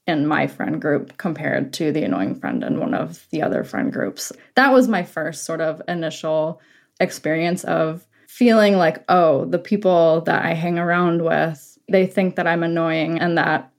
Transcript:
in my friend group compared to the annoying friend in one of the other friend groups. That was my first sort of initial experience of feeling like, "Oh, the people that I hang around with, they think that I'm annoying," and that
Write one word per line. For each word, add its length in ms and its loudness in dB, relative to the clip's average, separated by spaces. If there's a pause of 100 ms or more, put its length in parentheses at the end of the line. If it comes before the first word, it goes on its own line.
in 200 0
my 200 0
friend 340 -6
group 360 -4
compared 560 -4
to 180 -2
the 120 -2
annoying 320 -2
friend 280 -4
in 160 -4
one 140 -2
of 380 -8
the 100 -4
other 220 -2
friend 300 -4
groups. 380 -6 (240)
That 180 4
was 140 6
my 160 -2
first 420 -8
sort 160 -6
of 260 -4
initial 720 -4 (400)
experience 640 -2
of 420 -2 (220)
feeling 500 4
like, 320 2
"Oh, 360 4
the 140 -2
people 640 4
that 220 0
I 100 0
hang 260 -2
around 440 2
with, 540 -2 (100)
they 200 4
think 280 0
that 120 0
I'm 160 0
annoying," 560 -2
and 180 0
that 420 0